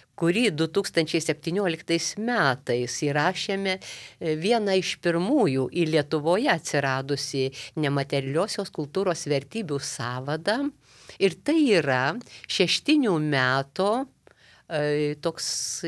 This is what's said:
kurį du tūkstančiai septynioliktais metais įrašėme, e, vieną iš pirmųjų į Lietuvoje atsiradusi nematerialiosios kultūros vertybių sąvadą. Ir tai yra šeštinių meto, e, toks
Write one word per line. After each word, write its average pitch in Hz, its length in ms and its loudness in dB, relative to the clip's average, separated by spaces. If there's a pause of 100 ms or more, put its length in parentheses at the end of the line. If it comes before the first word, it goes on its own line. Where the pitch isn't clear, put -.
(120)
kurį 190 380 2
du 160 180 0
tūkstančiai 160 540 0
septynioliktais 165 920 -2
metais 143 800 0
įrašėme, 185 800 0
e, - 580 -8
vieną 202 400 2
iš 185 220 -2
pirmųjų 175 720 2
į - 180 0
Lietuvoje 156 640 2
atsiradusi 135 920 -2 (260)
nematerialiosios 143 1000 -2
kultūros 165 520 -2
vertybių 143 560 -4
sąvadą. 143 800 -4 (560)
Ir 170 220 0
tai 320 220 0 (100)
yra 139 360 4 (400)
šeštinių 233 720 2
meto, 139 720 2 (720)
e, 147 500 0
toks - 720 -6